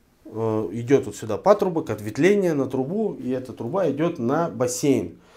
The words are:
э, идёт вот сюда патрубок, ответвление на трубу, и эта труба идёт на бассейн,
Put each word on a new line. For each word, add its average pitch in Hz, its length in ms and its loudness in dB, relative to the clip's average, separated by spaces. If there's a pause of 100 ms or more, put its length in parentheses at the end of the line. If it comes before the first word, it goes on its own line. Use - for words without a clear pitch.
(240)
э, 110 480 -2
идёт 120 360 2
вот 101 100 -10
сюда 107 200 -4
патрубок, 185 520 2
ответвление 156 640 2
на 135 140 0
трубу, 170 540 -2
и 123 100 -4
эта 127 200 -4
труба 156 400 -2
идёт 165 260 0
на 143 320 0
бассейн, 123 680 0 (200)